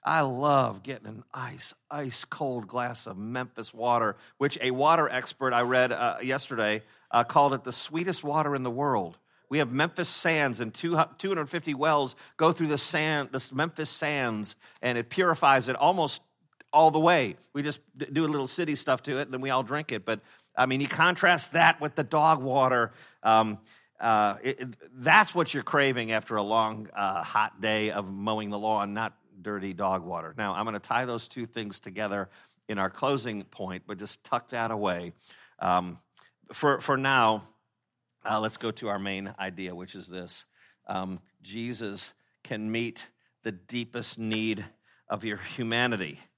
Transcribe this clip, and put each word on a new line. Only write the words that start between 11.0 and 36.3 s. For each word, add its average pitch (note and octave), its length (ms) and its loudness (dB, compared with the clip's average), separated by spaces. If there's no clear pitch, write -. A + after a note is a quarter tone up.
two G3 100 -6
hundred D#3+ 220 -2
fifty D#3+ 240 -4
wells C#3+ 420 2
go D#3+ 140 6
through E3 180 0
the D3 100 0
sand, D3+ 520 0
this C3 220 -8
Memphis D3+ 380 -4
sands, B2 680 -4
and B2 160 0
it A#2 100 -4
purifies D3+ 600 4
it B2+ 80 -2
almost E3 440 2
all D#3 200 8
the D#3 80 2
way. D#3 360 4
We C#3+ 120 -4
just D3 160 -6
d-, C3 160 -8
do D#3+ 120 0
a - 20 0
little D3 200 -2
city D3+ 300 -4
stuff C3 260 0
to C3 160 -4
it, C#3+ 40 -2
and C3 100 -8
then C3 80 -6
we C3+ 100 -4
all C3 140 2
drink D3 260 -6
it. G#2+ 140 -6
But, A2 160 -2
I B2+ 100 4
mean, C3 140 0
you C#3 60 -2
contrast F3 680 4
that E3 280 6
with D3 160 -4
the D3+ 80 0
dog D#3 360 4
water. B2+ 520 2
Um, A2 340 4
uh, G#2+ 420 2
it, B2+ 200 -4
it, B2+ 80 -8
that's D#3+ 400 4
what F3 180 0
you're C#3+ 120 -4
craving B2+ 480 2
after A2 240 -2
a G#2 60 2
long, A2 520 0
uh, F#2+ 300 -2
hot G#2+ 360 -2
day G#2+ 300 0
of G2+ 180 -4
mowing G#2 420 -4
the G#2 80 -6
lawn, G2+ 360 0
not A2 200 -4
dirty G2 300 -6
dog F#2 320 -2
water. E2 340 -8
Now, G2+ 160 -2
I'm G2+ 100 -2
gonna G#2+ 140 -6
tie B2 280 -2
those A#2 200 -6
two A#2+ 200 -10
things G#2+ 340 -10
together G2+ 480 -6
in G#2+ 100 -4
our F#2+ 100 0
closing A#2+ 540 -4
point, F#2 440 -10
but G#2 120 -10
just - 240 -14
tuck - 280 -4
that A#2 200 -4
away. F2+ 420 -2
Um, F2+ 400 0